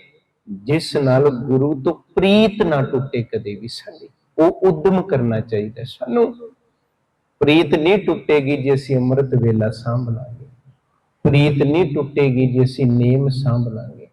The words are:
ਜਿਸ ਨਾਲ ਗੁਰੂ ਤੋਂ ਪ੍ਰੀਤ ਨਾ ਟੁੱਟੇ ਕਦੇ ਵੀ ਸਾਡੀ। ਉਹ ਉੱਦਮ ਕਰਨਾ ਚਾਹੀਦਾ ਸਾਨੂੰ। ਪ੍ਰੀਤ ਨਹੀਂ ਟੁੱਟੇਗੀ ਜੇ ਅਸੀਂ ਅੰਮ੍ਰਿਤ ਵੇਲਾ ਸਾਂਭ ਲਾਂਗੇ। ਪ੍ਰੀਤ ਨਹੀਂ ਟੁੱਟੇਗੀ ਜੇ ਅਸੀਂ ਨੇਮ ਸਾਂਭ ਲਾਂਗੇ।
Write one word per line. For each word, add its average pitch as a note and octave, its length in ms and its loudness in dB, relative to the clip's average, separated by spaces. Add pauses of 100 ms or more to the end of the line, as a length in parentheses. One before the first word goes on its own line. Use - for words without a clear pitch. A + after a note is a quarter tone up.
(500)
ਜਿਸ C3+ 480 -4
ਨਾਲ C3+ 320 4
ਗੁਰੂ C3+ 540 0
ਤੋਂ E3 100 0
ਪ੍ਰੀਤ G#3 720 2
ਨਾ D3+ 180 0
ਟੁੱਟੇ B2+ 420 -4
ਕਦੇ G#2 320 -8
ਵੀ G#2+ 120 -14
ਸਾਡੀ। - 420 -18 (280)
ਉਹ - 140 4
ਉੱਦਮ F#3 500 0
ਕਰਨਾ A#2+ 380 -2
ਚਾਹੀਦਾ A2 440 -6
ਸਾਨੂੰ। A#3 520 -4 (1040)
ਪ੍ਰੀਤ D3+ 360 4
ਨਹੀਂ E3+ 220 4
ਟੁੱਟੇਗੀ D3 680 0
ਜੇ C#3 100 2
ਅਸੀਂ C3+ 240 0
ਅੰਮ੍ਰਿਤ B2+ 280 0
ਵੇਲਾ A2+ 460 0
ਸਾਂਭ A#2+ 380 -6
ਲਾਂਗੇ। - 360 -10 (760)
ਪ੍ਰੀਤ C#3+ 400 4
ਨਹੀਂ D3+ 320 2
ਟੁੱਟੇਗੀ C3 580 0
ਜੇ B2+ 100 2
ਅਸੀਂ C3 220 0
ਨੇਮ B2 420 2
ਸਾਂਭ B2+ 460 -2
ਲਾਂਗੇ। - 400 -14